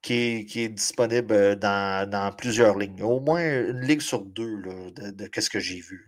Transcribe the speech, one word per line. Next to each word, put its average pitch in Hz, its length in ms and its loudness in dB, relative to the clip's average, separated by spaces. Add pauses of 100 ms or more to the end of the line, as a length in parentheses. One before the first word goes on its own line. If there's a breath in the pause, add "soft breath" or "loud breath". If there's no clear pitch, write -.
qui - 120 -4
est, 117 320 0
qui 113 180 -4
est 113 60 -2
disponible, 113 640 0
euh, 101 220 6
dans, 98 520 0
dans 101 260 -2
plusieurs 110 440 4
lignes. 98 240 -4
Au 123 200 0
moins 160 200 0
une 127 380 0
ligue 143 220 2
sur 117 240 -4
deux, 107 320 -8
là, 92 340 -12
de, 101 200 -12
de 98 160 -12
qu'est-ce - 220 -4
que 101 120 -4
j'ai 90 180 -8
vu, 92 280 -18